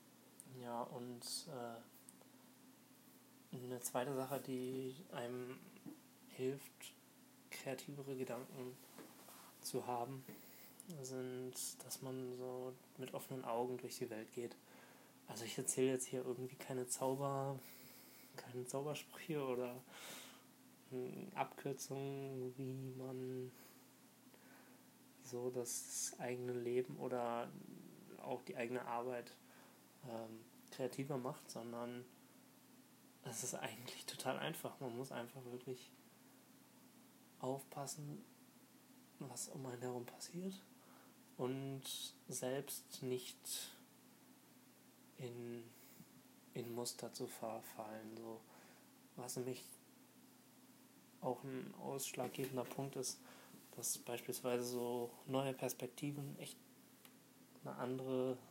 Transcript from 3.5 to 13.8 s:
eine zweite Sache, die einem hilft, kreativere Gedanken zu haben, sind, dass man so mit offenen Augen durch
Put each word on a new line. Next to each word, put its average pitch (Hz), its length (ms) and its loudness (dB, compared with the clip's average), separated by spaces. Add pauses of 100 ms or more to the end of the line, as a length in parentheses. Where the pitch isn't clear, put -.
eine 123 240 0
zweite 135 340 4
Sache, 131 260 4
die 131 540 2 (180)
einem 123 460 0 (680)
hilft, - 680 0 (560)
kreativere 139 640 -2
Gedanken 127 600 -2 (840)
zu 120 260 2
haben, 123 380 2 (800)
sind, 127 520 0 (300)
dass - 180 -4
man 127 340 0
so 127 360 0 (260)
mit 131 160 -2
offenen 131 300 -2
Augen 123 340 6
durch - 200 -2